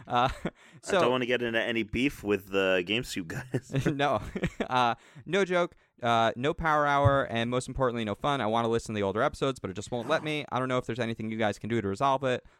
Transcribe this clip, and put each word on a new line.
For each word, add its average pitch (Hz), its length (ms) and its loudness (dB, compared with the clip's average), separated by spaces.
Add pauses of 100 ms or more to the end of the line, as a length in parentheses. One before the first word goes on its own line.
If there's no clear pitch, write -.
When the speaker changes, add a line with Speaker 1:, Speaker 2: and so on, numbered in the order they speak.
Speaker 1:
Uh, 123 220 2 (280)
<laughs> - 260 -20
so - 160 0
Speaker 2:
I 175 40 4
don't 123 100 4
wanna 127 140 0
get 120 160 2
into 113 200 0
any 113 220 0
beef 123 420 -2
with 101 260 0
the 95 340 4
Game 110 200 -2
Scoop 90 240 -8
guys. - 420 -6 (160)
Speaker 1:
<laughs> 156 60 2
No. 139 340 0
<laughs> - 40 -12 (380)
Uh, 123 260 2 (300)
no 185 200 2
joke. 175 300 0 (260)
Uh, 117 340 4
no 139 180 0
Power 151 340 2
Hour, 143 420 4
and 117 200 -2
most 123 180 -2
importantly, 120 360 -2
no 104 120 -2
fun. 143 260 -2
I 107 60 -2
wanna 117 220 2
listen 117 260 -2
to 107 40 -2
the 101 40 0
older 98 180 0
episodes, 139 380 -2
but 95 100 -8
it 92 60 -8
just 104 160 -10
won't 120 180 -6
let 156 140 0
me. 151 280 -4
I 120 80 -2
don't 131 80 -2
know 127 120 0
if 123 60 -4
there's 117 140 -4
anything 113 300 -4
you 110 80 -6
guys 107 220 0
can 107 100 -8
do 117 120 0
to 101 60 -2
resolve 135 360 0
it, 127 200 -2 (160)